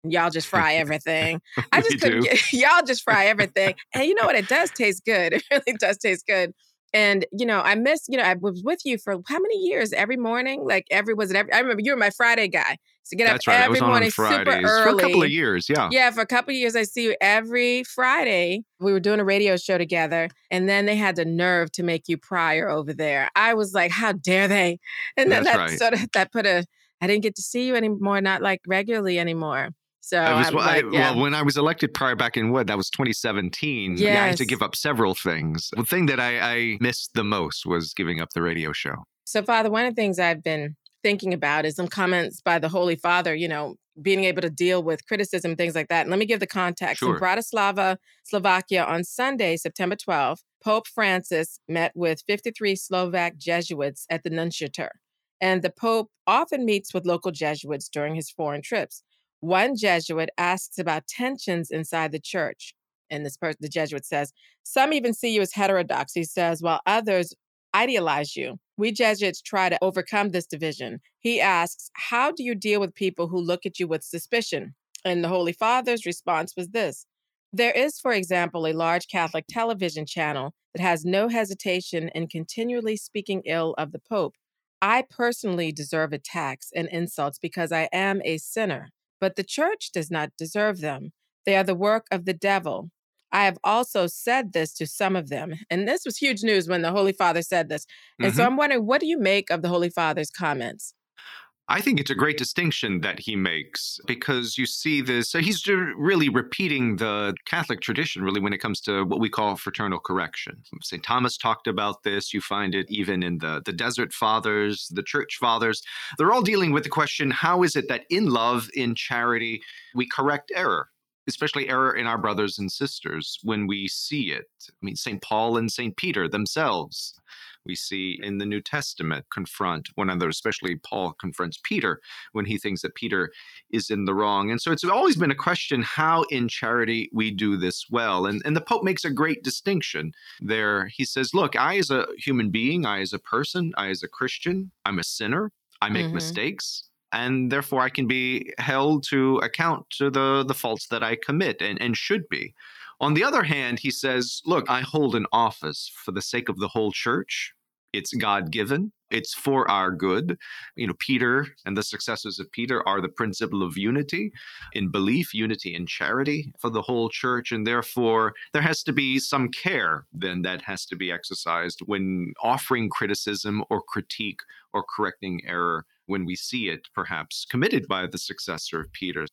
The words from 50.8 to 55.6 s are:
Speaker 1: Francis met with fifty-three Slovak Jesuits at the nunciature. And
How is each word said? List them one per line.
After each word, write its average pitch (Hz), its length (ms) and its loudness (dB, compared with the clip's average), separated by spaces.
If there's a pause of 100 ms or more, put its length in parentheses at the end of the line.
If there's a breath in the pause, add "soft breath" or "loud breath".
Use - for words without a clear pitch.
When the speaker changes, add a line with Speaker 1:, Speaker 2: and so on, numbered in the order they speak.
Speaker 1:
Francis 185 800 0
met 165 280 0
with 165 300 0
fifty-three 202 520 -2
Slovak 175 600 -2
Jesuits 156 720 -2
at 165 140 -4
the 170 60 -4
nunciature. 160 640 -4 (500)
And 185 220 2